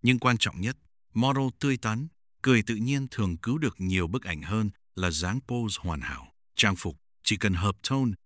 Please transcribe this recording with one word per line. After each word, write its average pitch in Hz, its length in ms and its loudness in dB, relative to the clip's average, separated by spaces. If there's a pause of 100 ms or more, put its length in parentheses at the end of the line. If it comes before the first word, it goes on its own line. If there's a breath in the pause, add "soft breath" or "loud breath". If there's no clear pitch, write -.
Nhưng 123 180 4
quan 123 180 4
trọng 87 240 -2
nhất, 120 160 -2 (360)
model 135 340 2 (120)
tươi 139 180 2
tắn, 117 300 -4 (340)
cười 123 220 6
tự 113 120 -2
nhiên 135 360 -2
thường 92 260 0
cứu 123 200 -2
được 143 200 -2
nhiều 92 300 0
bức 87 160 -4
ảnh 80 180 -6
hơn 104 280 0 (260)
là 90 160 0
dáng 90 360 -2
pose 117 320 -2
hoàn 82 220 -4
hảo. - 320 -12 (220)
Trang 101 200 4
phục - 220 -6 (260)
chỉ 104 140 2
cần 101 160 2
hợp 98 220 0 (140)
tone 135 220 2 (140)